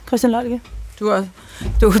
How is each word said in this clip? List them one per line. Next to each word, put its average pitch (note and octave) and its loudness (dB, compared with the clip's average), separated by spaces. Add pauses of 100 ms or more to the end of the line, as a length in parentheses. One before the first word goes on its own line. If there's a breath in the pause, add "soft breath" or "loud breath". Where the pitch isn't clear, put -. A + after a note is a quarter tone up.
Christian A#3+ 0
Lollike? A#3+ -4 (400)
Du G#3 -4
er, G3 0 (580 loud breath)
du, G#3 6